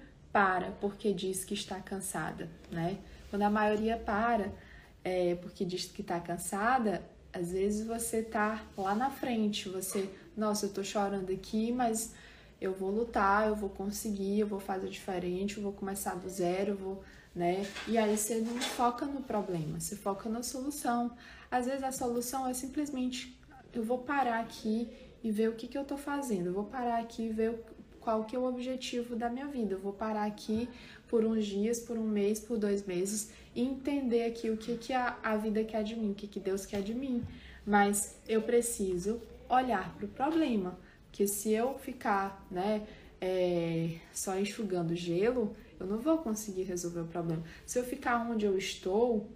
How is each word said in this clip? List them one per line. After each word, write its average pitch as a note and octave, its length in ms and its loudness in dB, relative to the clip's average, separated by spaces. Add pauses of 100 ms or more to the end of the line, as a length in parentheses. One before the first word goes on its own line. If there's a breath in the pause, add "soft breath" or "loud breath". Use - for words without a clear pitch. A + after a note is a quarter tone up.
(340 loud breath)
para F#3 380 4 (100)
porque G3+ 320 0
diz F#3+ 320 -2
que G3+ 100 -4
está G3 260 -4
cansada, F#3 680 -4 (220)
né? E3+ 280 0 (320 loud breath)
Quando G3+ 120 0
a G#3 80 6
maioria G#3+ 480 4
para, A3 540 2 (500 loud breath)
é, F3+ 340 2
porque G3 280 -6
diz F3+ 220 -2
que - 160 -8
tá F3 180 -2
cansada, G#3 840 2 (300)
às F3 200 -2
vezes G#3 340 2
você A3+ 360 -2
tá A3 400 0 (140)
lá G3 180 0
na B3+ 140 2
frente, A3 600 0
você, F#3+ 420 -2 (260 loud breath)
"Nossa, G#3 300 2
eu G3 60 -4
tô G3 100 -2
chorando G3 500 0
aqui, A3 400 0
mas A3+ 400 0 (480 loud breath)
eu F#3+ 120 0
vou F#3+ 180 -2
lutar, G#3+ 560 4
eu G#3+ 80 2
vou G#3 140 -2
conseguir, G3+ 720 -2
eu G#3 80 2
vou G3 100 -4
fazer F#3+ 300 -4
diferente, F#3+ 680 -2
eu G#3 40 -6
vou G3+ 100 -2
começar G3 440 -4
do F3+ 120 -6
zero, F#3 440 2
eu G3 40 -2
vou", F#3+ 280 -6 (280 loud breath)
né? F3+ 320 2 (220)
E A3 100 2
aí G#3+ 200 6
você A3+ 240 0
não A#3+ 200 -2
foca A#3+ 460 2
no C#4 160 -4
problema, F3 560 -2
você E3 160 -6
foca G3+ 340 -4
na A#3 140 -2
solução. A#3+ 720 -2 (360 loud breath)
Às B3 180 2
vezes C4+ 180 -2
a C4 80 -2
solução B3+ 560 -2
é B3+ 40 0
simplesmente, B3+ 840 -4 (340)
"Eu A#3 120 0
vou B3 140 2
parar B3 420 2
aqui A3+ 480 -2 (340 loud breath)
e A3+ 80 0
ver A3 200 4
o - 20 2
que B3 160 -10
que C#4 100 -6
eu C#4 60 -2
tô C#4 120 -4
fazendo, B3+ 500 -2
eu F3+ 60 0
vou G3+ 120 0
parar A#3+ 340 -2
aqui A3+ 280 -4
e A3 60 -2
ver A3 180 2
o, A#3 80 -4 (420)
qual A3 240 0
que A#3+ 100 -6
é B3+ 40 0
o B3+ 60 2
objetivo B3 720 -2
da A#3 140 0
minha C4 180 -4
vida, A#3 280 0
eu F#3 60 -2
vou G3+ 120 -4
parar G#3+ 320 -2
aqui A3 440 -2 (400 loud breath)
por A3 160 6
uns A3 200 2
dias, G#3 360 2
por A3+ 180 -6
um A3 100 0
mês, G#3 320 4
por A#3+ 160 -2
dois G3+ 300 2
meses G3 440 -2 (240 loud breath)
e - 60 0
entender C4 640 2
aqui A3+ 240 -2
o A3 80 2
que A#3 200 -4
que C4 160 -6
a, B3 300 2
a A3 140 2
vida G#3+ 280 2
quer A3 180 0
de G#3+ 140 -2
mim, G#3+ 160 0
o - 20 -6
que G#3 120 -8
que G3+ 140 -8
Deus G3 240 0
quer G3+ 180 -2
de G#3+ 120 -2
mim." B3+ 280 0 (440 loud breath)
Mas G3+ 500 4 (100)
eu A3 160 4
preciso A3 760 2 (280)
olhar A#3 480 4
pro G#3 100 -6
problema, B3+ 720 2 (280 loud breath)
porque - 200 0
se G#3 240 0
eu A#3+ 280 2
ficar, G3 680 0
né, G#3 380 0 (340 loud breath)
é, E3+ 760 2 (160)
só F#3+ 260 -2
enxugando F3+ 560 0
gelo, G3 640 2 (240 loud breath)
eu F#3 60 -4
não G#3 120 0
vou D#4 200 4
conseguir G#3 440 -2
resolver F3 380 -4
o D#3+ 60 -4
problema. E3 360 -2 (220 loud breath)
Se - 140 -2
eu B3 60 2
ficar B3 460 0
onde G#3+ 160 2
eu F#3+ 100 4
estou, G#3 800 2